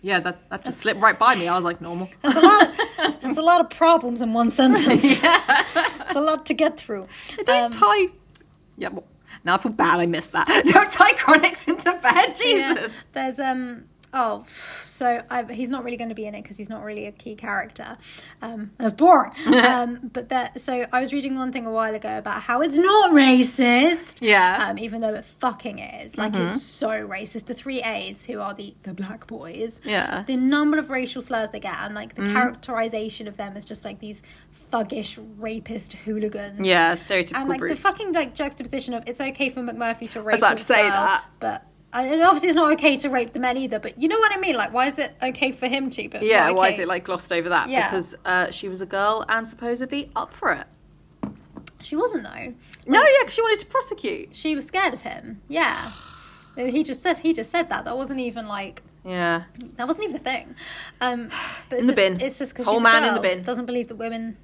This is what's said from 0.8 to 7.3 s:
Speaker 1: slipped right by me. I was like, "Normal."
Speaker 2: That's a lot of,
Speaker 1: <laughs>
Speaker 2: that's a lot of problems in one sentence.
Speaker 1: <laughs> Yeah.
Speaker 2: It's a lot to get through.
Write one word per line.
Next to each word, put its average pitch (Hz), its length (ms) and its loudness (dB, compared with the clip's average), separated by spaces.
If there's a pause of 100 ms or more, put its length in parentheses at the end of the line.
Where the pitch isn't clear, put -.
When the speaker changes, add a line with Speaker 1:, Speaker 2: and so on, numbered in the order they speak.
Speaker 1:
slipped 202 200 -2
right 208 180 6
by 247 160 6
me. 175 140 -2
I 175 80 2
was 180 80 0
like, 170 160 -4
"Normal." 175 300 -8 (120)
Speaker 2:
That's 294 140 4
a 330 40 6
lot 392 280 10
of, - 80 -10 (220)
Speaker 1:
<laughs> 311 240 -2
Speaker 2:
that's 254 160 -4
a 311 40 -2
lot 339 200 6
of 330 80 -2
problems 320 500 2
in 226 140 -2
one 233 160 2
sentence. 262 720 6
Speaker 1:
<laughs> - 0 -
Yeah. 330 420 4 (420)
Speaker 2:
It's - 100 -4
a 277 40 2
lot 311 260 0
to 320 80 -2
get 302 220 0
through. 196 300 -12 (320)